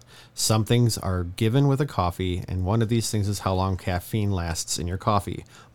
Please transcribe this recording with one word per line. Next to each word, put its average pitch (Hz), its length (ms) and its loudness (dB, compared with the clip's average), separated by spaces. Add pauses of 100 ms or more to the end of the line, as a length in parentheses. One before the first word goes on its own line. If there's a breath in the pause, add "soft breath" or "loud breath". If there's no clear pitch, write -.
(360 soft breath)
some 110 280 2
things 120 340 4
are 90 240 -2
given 113 460 2
with 135 120 2
a 147 60 0
coffee, 90 640 -2
and 92 160 -2
one 110 180 2
of 107 60 0
these 113 200 0
things 104 200 -2
is 101 120 -2
how 95 140 0
long 92 220 2
caffeine 101 560 -2
lasts 85 480 -4
in 85 80 -4
your 90 100 -4
coffee. - 460 0 (300 soft breath)